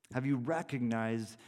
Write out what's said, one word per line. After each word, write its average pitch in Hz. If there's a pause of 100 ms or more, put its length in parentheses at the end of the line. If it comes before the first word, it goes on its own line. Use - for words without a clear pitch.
(140)
Have 131
you 139
recognized 120 (100)